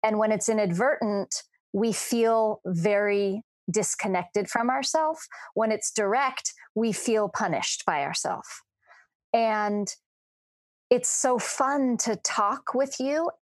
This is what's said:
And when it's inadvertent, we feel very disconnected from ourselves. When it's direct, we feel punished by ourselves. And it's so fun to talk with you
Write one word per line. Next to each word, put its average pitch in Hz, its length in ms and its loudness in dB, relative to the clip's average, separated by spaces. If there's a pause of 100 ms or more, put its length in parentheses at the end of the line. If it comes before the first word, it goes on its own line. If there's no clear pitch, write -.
And 214 160 2
when 214 140 2
it's - 160 0
inadvertent, 208 920 0 (300)
we 214 200 0
feel 226 720 2
very 202 800 2 (280)
disconnected 190 760 -2
from 240 220 0
ourselves. 311 580 0 (260)
When 220 180 2
it's 214 180 -4
direct, 247 640 0 (220)
we 220 180 2
feel 214 360 2
punished - 580 -2
by 156 160 0
ourselves. - 460 -4 (840)
And 208 580 2 (1000)
it's 247 200 2
so 254 280 0
fun 269 600 0
to 220 180 0
talk - 580 -2
with 269 260 -2
you 302 300 0 (180)